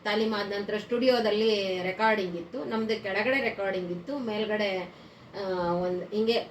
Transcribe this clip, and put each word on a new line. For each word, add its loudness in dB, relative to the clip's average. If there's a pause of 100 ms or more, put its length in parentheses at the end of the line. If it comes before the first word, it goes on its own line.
ತಾಲೀಮಾದ 0
ನಂತರ -4
ಸ್ಟುಡಿಯೋದಲ್ಲಿ 2
ರೆಕಾರ್ಡಿಂಗ್ 2
ಇತ್ತು, -8
ನಮ್ದು -2
ಕೆಳಗಡೆ 2
ರೆಕಾರ್ಡಿಂಗ್ -2
ಇತ್ತು, -6
ಮೇಲ್ಗಡೆ, -2 (480)
ಆ, 0
ಒಂದ್ 0
ಹಿಂಗೆ 0